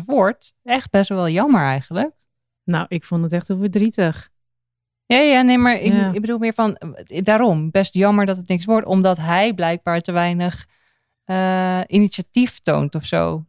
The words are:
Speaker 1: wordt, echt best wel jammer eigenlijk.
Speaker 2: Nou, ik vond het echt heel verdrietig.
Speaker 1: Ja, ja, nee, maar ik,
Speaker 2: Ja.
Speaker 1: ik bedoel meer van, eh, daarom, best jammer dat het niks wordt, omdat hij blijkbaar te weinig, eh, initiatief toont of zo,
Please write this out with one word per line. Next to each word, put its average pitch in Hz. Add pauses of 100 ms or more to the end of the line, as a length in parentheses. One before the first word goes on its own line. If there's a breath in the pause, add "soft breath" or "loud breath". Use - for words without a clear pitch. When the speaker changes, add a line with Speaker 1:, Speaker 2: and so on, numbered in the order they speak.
Speaker 1:
wordt, 226 (100)
echt 254
best 196
wel 180
jammer 202
eigenlijk. 147 (520)
Speaker 2:
Nou, 170
ik 170
vond 170
het 165
echt 175
heel 190
verdrietig. 196 (760)
Speaker 1:
Ja, 240
ja, 277
nee, 247
maar 247
ik, 202
Speaker 2:
Ja. 196
Speaker 1:
ik 202
bedoel 226
meer 226
van, 214
eh, -
daarom, 190
best 196
jammer 202
dat 190
het 180
niks 175
wordt, 220
omdat 190
hij 175
blijkbaar 170
te 180
weinig, 175 (580)
eh, 185
initiatief 208
toont 147
of 156
zo, 160